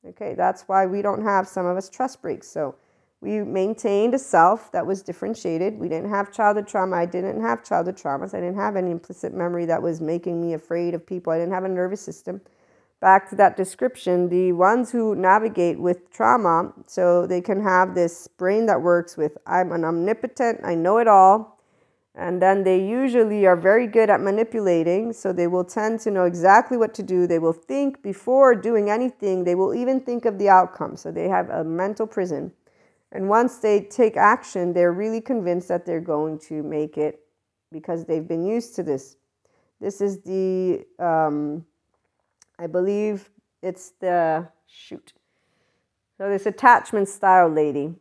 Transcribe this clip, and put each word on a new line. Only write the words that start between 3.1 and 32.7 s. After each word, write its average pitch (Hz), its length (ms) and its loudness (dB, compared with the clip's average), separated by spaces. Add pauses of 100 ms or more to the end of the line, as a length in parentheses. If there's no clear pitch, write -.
we 208 200 -6
maintained 208 720 -2
a 269 40 -2
self 185 520 2
that 170 160 -4
was 190 160 -4
differentiated. 185 760 -6
We 165 100 -8
didn't 160 200 -6
have 202 220 -4
childhood 208 360 0
trauma. 190 280 -2
I 175 100 0
didn't 185 360 -6
have 226 220 -4
childhood 180 340 -4
traumas. 160 360 -6
I 190 60 -6
didn't 180 160 -6
have 208 200 -4
any 185 140 -2
implicit - 420 -8
memory 175 340 -4
that 165 180 -2
was 165 180 -4
making 170 400 -4
me 170 120 -4
afraid 170 420 -6
of 165 100 -10
people. 175 260 -8
I 160 60 0
didn't 170 160 -4
have 185 120 -4
a 190 40 -4
nervous 185 320 -4
system. 185 400 -14 (580)
Back 190 300 4
to 202 60 -14
that 196 220 4
description, 185 720 -2
the 180 240 0
ones 214 380 2
who 220 240 -2
navigate 185 640 2
with 175 300 -2
trauma, 214 640 2 (140)
so 175 400 2
they 180 140 -2
can 196 200 -2
have 185 320 2
this 175 340 -2
brain 202 400 0
that 175 140 2
works 175 360 0
with, 151 280 -4
"I'm 180 260 0
an 170 140 -2
omnipotent, 208 800 -2
I 175 100 -4
know 175 240 2
it 233 100 4
all." 202 540 6 (520)
And 180 280 -4
then 196 220 4
they 185 140 4
usually 220 680 2
are 180 80 8
very 208 320 4
good 220 220 2
at 185 100 4
manipulating, 202 960 0
so 196 180 -6
they 175 160 0
will 180 160 0
tend 220 380 -4
to 214 100 -4
know 185 140 2
exactly 190 500 4
what 220 200 0
to 208 80 -10
do. 180 220 0
They 170 140 0
will 165 140 0
think 277 480 -6
before 254 520 4
doing 208 360 0
anything. 208 560 -2
They 175 100 2
will 190 180 0
even 254 280 0
think 240 240 -6
of 208 120 0
the 202 120 2
outcome. 180 480 4
So 165 120 -12
they 170 200 -4
have 180 200 -2
a 165 140 -4
mental 190 420 -4
prison. 175 460 -6 (600)